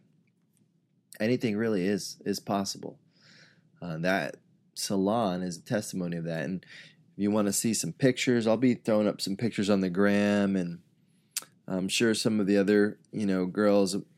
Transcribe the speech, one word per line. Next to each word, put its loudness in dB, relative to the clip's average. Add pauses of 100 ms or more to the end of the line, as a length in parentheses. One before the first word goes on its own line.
(1200)
Anything 0
really 0
is, -2
is -2
possible. -4 (800)
Uh, -8
that -2 (380)
salon -2
is -6
a -18
testimony -4
of -8
that. -6
And -6
if -14
you 2
wanna 2
see -2
some -4
pictures, 2
I'll 2
be 4
throwing 0
up -4
some -4
pictures -2
on 4
the 0
gram, 2
and -4 (840)
I'm -4
sure 2
some 0
of 0
the 4
other, 4 (120)
you -4
know, 0
girls 2 (220)